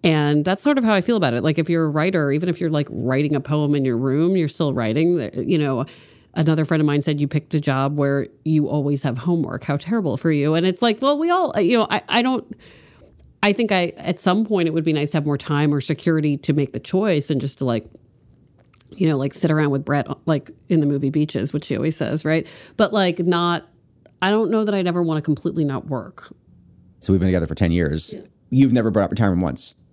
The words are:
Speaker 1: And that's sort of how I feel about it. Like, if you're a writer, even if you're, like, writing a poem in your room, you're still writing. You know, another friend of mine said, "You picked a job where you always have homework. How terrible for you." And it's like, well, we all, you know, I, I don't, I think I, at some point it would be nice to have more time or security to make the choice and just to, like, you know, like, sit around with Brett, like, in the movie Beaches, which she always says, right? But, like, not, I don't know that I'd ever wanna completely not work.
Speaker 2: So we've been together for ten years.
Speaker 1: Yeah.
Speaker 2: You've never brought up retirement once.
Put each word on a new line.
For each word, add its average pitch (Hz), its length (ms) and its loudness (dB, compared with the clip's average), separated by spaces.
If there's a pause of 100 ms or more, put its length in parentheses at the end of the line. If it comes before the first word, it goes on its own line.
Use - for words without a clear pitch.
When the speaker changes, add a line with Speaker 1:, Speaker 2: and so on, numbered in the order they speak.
Speaker 1:
And 151 440 2
that's 190 160 -2
sort 277 160 2
of 240 60 0
how 220 100 4
I 190 80 2
feel 233 160 0
about 135 160 0
it. 120 80 -2
Like, 156 160 0
if 160 100 -2
you're 165 160 2
a 151 60 0
writer, 156 420 0
even 165 160 0
if 175 100 -2
you're, 170 120 -2
like, 147 200 0
writing 135 440 0
a 139 60 0
poem 147 340 0
in 139 100 0
your 120 140 0
room, 147 360 0
you're 165 140 0
still 143 240 -2
writing. 131 640 0
You 156 240 0
know, 135 260 -2 (480)
another 160 320 2
friend 156 160 0
of 151 60 4
mine 143 160 2
said, 147 180 -2
"You 143 80 0
picked - 260 -4
a 151 60 2
job 139 380 -2
where 139 300 0 (160)
you 156 240 2
always 143 340 0
have 127 160 0
homework. 165 460 -2
How 147 120 -2
terrible 170 400 -2
for 160 160 0
you." 147 220 2
And 170 120 2
it's 185 140 0
like, 226 220 0
well, 285 160 2
we 320 100 0
all, 349 320 2
you 240 160 4
know, 226 140 2
I, - 180 -2
I 240 140 2
don't, 254 240 -2 (960)
I 202 100 4
think 214 200 0
I, 180 260 0
at - 220 -4
some 202 260 2
point 185 220 0
it 156 40 -2
would 160 120 -2
be 156 100 2
nice 147 160 0
to 165 80 0
have 147 80 -2
more 143 100 0
time 147 380 0
or 139 80 0
security 151 560 0
to - 160 0
make 143 180 0
the 120 80 -6
choice 185 480 0
and 135 140 0
just 143 160 -8
to, 135 80 -2
like, 117 200 -2 (1080)
you 170 120 0
know, 151 80 2
like, 139 180 -2
sit - 160 -2
around 151 200 2
with 139 140 -2
Brett, 143 220 -2 (180)
like, 151 280 -2 (160)
in 170 100 2
the 151 80 2
movie 143 240 0
Beaches, 147 420 -2
which 147 120 -4
she - 120 -4
always 156 200 -2
says, - 280 -4
right? 160 220 0 (300)
But, 214 160 2
like, 185 260 2
not, 175 500 0 (540)
I 190 80 2
don't 214 220 0
know 220 120 0
that 208 80 -2
I'd 190 140 0
ever 175 160 0
wanna 160 200 0
completely 156 420 -2
not 139 240 -4
work. - 440 -10 (680)
Speaker 2:
So - 120 0
we've 98 60 6
been 92 100 2
together 85 200 2
for 80 80 -6
ten 85 160 2
years. 80 420 -2
Speaker 1:
Yeah. - 60 -14 (300)
Speaker 2:
You've 131 220 4
never 113 200 2
brought 98 140 2
up - 40 -6
retirement 92 320 2
once. 71 320 -6 (180)